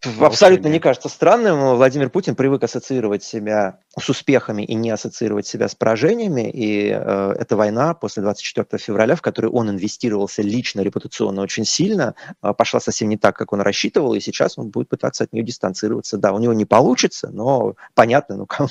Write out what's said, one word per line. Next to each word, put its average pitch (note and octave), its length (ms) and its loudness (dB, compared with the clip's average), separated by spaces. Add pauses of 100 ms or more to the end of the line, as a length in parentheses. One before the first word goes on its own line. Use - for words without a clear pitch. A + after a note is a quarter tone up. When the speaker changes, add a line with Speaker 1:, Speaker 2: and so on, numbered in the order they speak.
Speaker 1:
Молчание. B2 240 2
Speaker 2:
абсолютно F3 400 6
не D#3+ 100 2
кажется D3 300 0
странным. D#3+ 680 2
Владимир C3 360 4
Путин E3 260 -2
привык C3+ 260 2
ассоциировать A2+ 640 -2
себя G#2 560 -2 (180)
с - 100 -10
успехами A2+ 540 0
и A2+ 120 -6
не A2+ 160 -2
ассоциировать G#2 580 -4
себя G#2+ 200 -2
с - 60 -8
поражениями. C#3 760 0
И, G#2 480 -2
э, G2 440 -2
эта - 160 -2
война A#2 380 2
после G#2+ 280 -8
двадцать G2+ 220 -2
четвёртого G#2 360 -4
февраля, A2 360 2
в - 60 -10
которой A2+ 240 -2
он A2+ 220 0
инвестировался G2+ 760 -2
лично, G#2+ 400 -2
репутационно G2 600 -4
очень G#2+ 220 -4
сильно, E3+ 500 0 (260)
э, G2+ 160 -2
пошла - 220 2
совсем A2 300 -2
не G#2+ 80 0
так, G2+ 200 2
как - 160 -6
он G2+ 100 0
рассчитывал, A2+ 520 0
и G2+ 60 -2
сейчас - 380 -4
он A#2 120 -8
будет B2 180 -6
пытаться - 360 -4
от - 80 -12
неё A2+ 100 -4
дистанцироваться. G#2+ 760 -6
Да, G2+ 140 0
у G2+ 60 -2
него A#2+ 140 0
не G#2+ 140 0
получится, - 640 2
но A#2+ 320 0 (300)
понятно, A#2 420 4
ну, G2+ 100 -10
<laughs> - 220 -4
кому, - 20 -